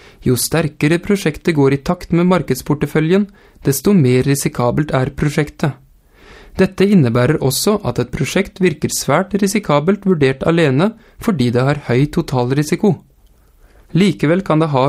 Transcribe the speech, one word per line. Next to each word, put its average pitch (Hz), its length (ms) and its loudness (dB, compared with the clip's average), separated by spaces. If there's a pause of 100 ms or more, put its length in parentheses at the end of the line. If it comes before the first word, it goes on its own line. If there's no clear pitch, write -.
(220)
Jo 127 160 0
sterkere 156 640 -2
prosjektet 175 540 -2
går 139 180 4
i 135 80 -2
takt - 300 -6
med 170 180 2
markedsporteføljen, 156 960 -2 (400)
desto 143 260 0
mer 127 300 4
risikabelt 139 720 -2
er 131 240 -2
prosjektet. 147 560 -2 (840)
Dette 190 300 2
innebærer 139 560 2
også 202 420 0
at - 140 -6
et - 160 -4
prosjekt 180 480 -4
virker 160 320 0
svært 180 400 -2
risikabelt 196 720 0
vurdert 147 400 0
alene 165 480 2 (240)
fordi 135 340 0
det 123 140 2
har 143 240 -2
høy 131 160 2
totalrisiko. 147 880 -2 (1000)
Likevel 170 540 2
kan 156 160 2
det 160 100 -2
ha 135 160 2